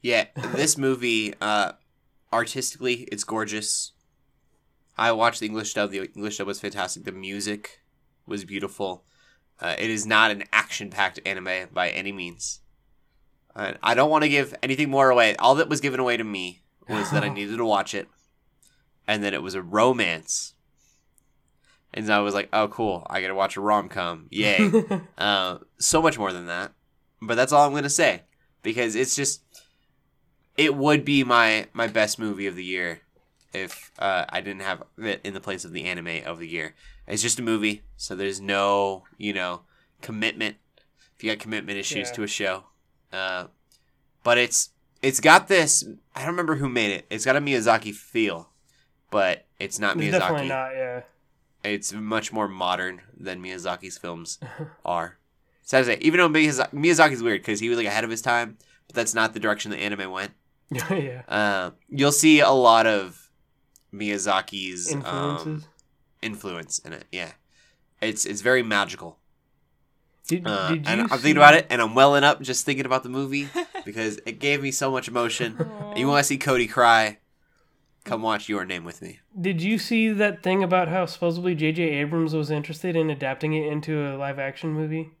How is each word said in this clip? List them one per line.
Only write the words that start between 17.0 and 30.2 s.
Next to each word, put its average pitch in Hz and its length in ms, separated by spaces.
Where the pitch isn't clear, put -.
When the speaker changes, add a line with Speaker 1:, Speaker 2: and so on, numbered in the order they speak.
Speaker 1:
that 101 120
I 104 60
Speaker 2:
<laughs> - 40
Speaker 1:
needed 101 240
to 117 80
watch 101 300
it, 98 140
and 104 160
that 101 100
it 71 80
was 92 140
a 95 80
romance. 101 880
And 107 160
I 104 100
was 101 140
like, 101 180
"Oh, 107 160
cool. 101 420
I 95 120
gotta 95 140
watch 95 200
a 98 60
rom-com. 90 680
Yay." 104 420
Speaker 2:
<laughs> 185 300
Speaker 1:
Uh, 95 420
so 160 220
much 151 180
more 98 140
than 87 140
that. 87 260
But 113 140
that's 127 180
all 147 120
I'm 139 80
gonna 143 160
say, 131 340
because 113 320
it's 131 200
just, 139 260